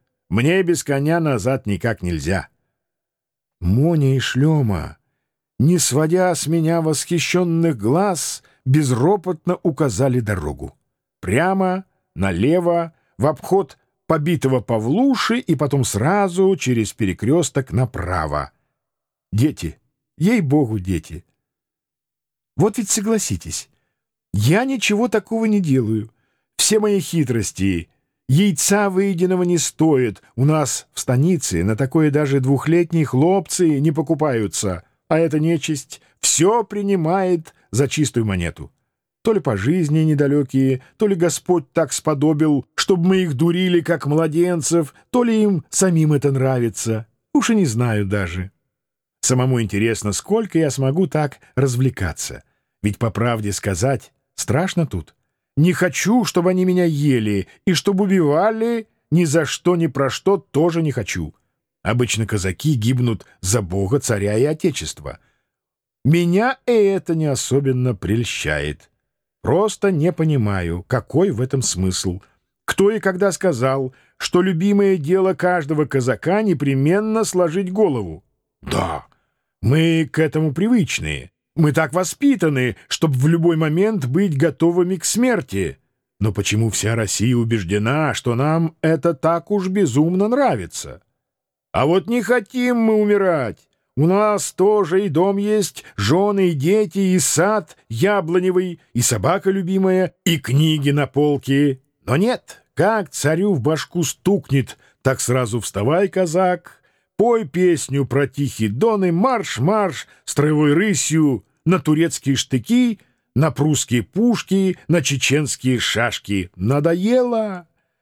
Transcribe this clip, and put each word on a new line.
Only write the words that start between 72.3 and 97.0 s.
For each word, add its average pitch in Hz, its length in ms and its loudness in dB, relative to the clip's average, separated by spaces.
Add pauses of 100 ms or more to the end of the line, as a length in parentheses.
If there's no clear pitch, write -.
Кто 196 240 2
и 220 100 -2
когда 190 340 0
сказал, 135 600 -2 (240)
что - 240 0
любимое 196 540 2
дело 180 380 0
каждого 160 500 -2
казака 139 580 -2
непременно 180 840 0
сложить 180 460 -2
голову? 131 520 -2 (380)
Да, 87 440 -6 (560)
мы 160 500 2
к - 80 -4
этому 156 340 0
привычные. 135 800 -2 (260)
Мы 151 160 4
так 160 180 0
воспитаны, 170 880 0 (100)
чтоб - 240 -2
в 131 160 2
любой 165 300 2
момент 160 480 0
быть 156 320 0
готовыми 170 580 2
к 170 80 -8
смерти. 175 760 -2 (440)
Но 104 100 2
почему 107 380 0
вся 104 260 -2
Россия 113 400 0
убеждена, 113 760 0
что 120 220 -4
нам 160 460 -2
это 160 320 0
так 165 380 -2
уж 196 160 -2
безумно 185 640 0
нравится? 135 720 -4 (720)
А 120 120 2
вот 175 220 0
не 233 140 -2
хотим 247 560 -2
мы 220 160 2
умирать. 190 640 0 (360)
У 147 120 2
нас 202 460 0
тоже 196 520 2
и 190 40 -2
дом 185 280 2
есть, 208 460 -2 (120)
жёны 185 540 2
и 175 40 -2
дети, 185 440 0
и 185 220 2